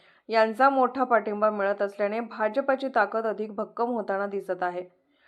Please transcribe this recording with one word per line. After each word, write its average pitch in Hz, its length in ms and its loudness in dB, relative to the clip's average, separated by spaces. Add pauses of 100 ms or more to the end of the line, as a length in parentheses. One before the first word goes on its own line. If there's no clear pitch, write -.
(280)
यांचा 220 420 4
मोठा 262 340 2
पाठिंबा 214 460 2
मिळत 202 320 0
असल्याने 202 380 -2
भाजपाची 247 760 -2
ताकद 220 320 0
अधिक 214 280 -4
भक्कम 214 340 -4
होताना 202 380 -2
दिसत 190 360 -4
आहे. 180 380 -6 (260)